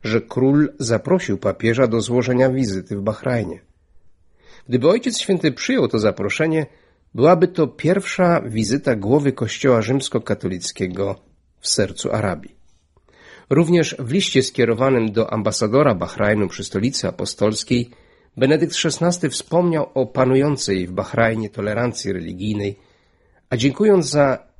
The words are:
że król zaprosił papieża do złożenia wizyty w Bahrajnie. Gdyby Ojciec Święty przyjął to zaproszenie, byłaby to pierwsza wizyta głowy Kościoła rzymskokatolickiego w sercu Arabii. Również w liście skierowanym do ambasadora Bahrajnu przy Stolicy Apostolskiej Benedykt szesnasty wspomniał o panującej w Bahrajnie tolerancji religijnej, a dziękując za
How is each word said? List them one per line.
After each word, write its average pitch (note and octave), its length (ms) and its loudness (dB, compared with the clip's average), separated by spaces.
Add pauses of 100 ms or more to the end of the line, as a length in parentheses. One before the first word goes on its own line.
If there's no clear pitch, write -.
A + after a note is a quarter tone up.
że A2 180 0
król C#3+ 580 0
zaprosił A#2 600 0
papieża A2+ 480 0
do A2+ 140 0
złożenia B2 500 2
wizyty G#2 460 -4
w G2+ 60 -6
Bahrajnie. G#2+ 580 -4 (1080)
Gdyby B2 200 2
Ojciec A#3 300 0
Święty E3+ 340 0
przyjął F#3+ 360 0
to A#2 100 0
zaproszenie, A#2+ 680 0 (480)
byłaby E3 340 4
to E3+ 180 0
pierwsza F3 760 0
wizyta A2+ 560 -2
głowy C3 360 2
Kościoła A#2+ 500 0
rzymskokatolickiego G2 1400 -4 (400)
w - 80 -8
sercu - 440 -2
Arabii. G2+ 440 -4 (920)
Również E3 480 2
w B2 140 -6
liście F3 300 2
skierowanym A#2 680 2
do A2 200 0
ambasadora A2 600 2
Bahrajnu G2+ 540 0
przy - 160 -10
Stolicy G#2 440 -4
Apostolskiej A2 840 -2 (460)
Benedykt D#3 380 2
szesnasty E3+ 560 -2
wspomniał E3 640 0
o C3 120 0
panującej C3 800 0
w F2+ 60 -12
Bahrajnie G#2+ 580 -2
tolerancji G#2+ 640 -4
religijnej, G2 680 -4 (720)
a C3+ 60 -2
dziękując D3 540 2
za C#3 280 2 (220)